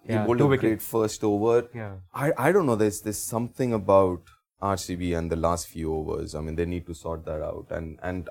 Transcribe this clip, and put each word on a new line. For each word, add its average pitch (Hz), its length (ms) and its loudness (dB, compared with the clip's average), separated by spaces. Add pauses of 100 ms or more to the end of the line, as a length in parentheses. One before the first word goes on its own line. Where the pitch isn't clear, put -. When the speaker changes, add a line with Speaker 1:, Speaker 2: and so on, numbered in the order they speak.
Speaker 1:
he 113 60 -4
Speaker 2:
Yeah, 107 140 0
Speaker 1:
bowled 120 120 2
Speaker 2:
two 143 60 6
Speaker 1:
a 143 40 4
Speaker 2:
wickets. 131 140 4
Speaker 1:
great 110 200 0
first 110 420 -2
over. 113 500 4
Speaker 2:
Yeah. 107 200 -10 (200)
Speaker 1:
I, 143 240 0
I 135 140 4
don't 185 140 4
know. 117 100 4
There's, 104 260 2
there's 107 160 -6
something 120 540 -4
about 95 500 4 (400)
R 98 160 0
C 92 160 -6
B 87 200 -2
and 82 160 -2
the 85 60 0
last 82 320 2
few 80 260 -4
overs. 78 400 -4
I 76 60 -6
mean, 80 160 -6
they 85 80 0
need 85 220 -4
to 85 80 -12
sort 80 320 -8
that 78 160 -6
out. 78 280 -8
And, 80 320 -8
and 90 280 -6